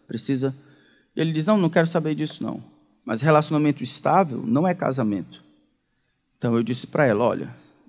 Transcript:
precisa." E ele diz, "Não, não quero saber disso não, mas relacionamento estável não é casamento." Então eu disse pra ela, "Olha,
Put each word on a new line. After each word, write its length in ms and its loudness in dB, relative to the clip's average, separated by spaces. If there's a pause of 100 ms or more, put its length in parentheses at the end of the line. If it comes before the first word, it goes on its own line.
precisa." 440 -4 (600)
E 60 -4
ele 120 0
diz, 140 -2
"Não, 100 4
não 140 2
quero 160 4
saber 300 -2
disso 260 -6
não, 180 -8 (440)
mas 160 -4
relacionamento 600 2
estável 640 0
não 220 2
é 80 0
casamento." 680 -4 (960)
Então 200 0
eu 80 2
disse 240 -6
pra 180 2
ela, 180 2
"Olha, 300 -2 (340)